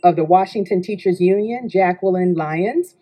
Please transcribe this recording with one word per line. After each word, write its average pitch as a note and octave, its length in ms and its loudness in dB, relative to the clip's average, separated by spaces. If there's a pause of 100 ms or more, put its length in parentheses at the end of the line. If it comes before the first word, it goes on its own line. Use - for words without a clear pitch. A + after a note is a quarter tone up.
of F3 140 4
the E3 80 0
Washington F#3+ 560 0
Teachers F#3 400 -4
Union, G#3 480 0
Jacqueline F3+ 640 0
Lyons. E3+ 680 -4